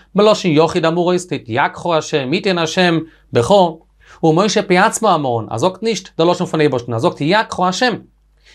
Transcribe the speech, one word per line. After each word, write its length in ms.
בלשון 360
יחיד 340
אמורוס, 380
שטייט 240
יקחו 480
השם, 380
ייתן 240
השם, 420
בכו. 460
ומשה 380
מפי 160
עצמו 380
אמרן, 340
אז 120
זאגט 220
נישט, 340
דער 100
לשון 200
פון 140
אייבערשטן, 320
אז 80
זאגט 200
יקחו 460
השם. 260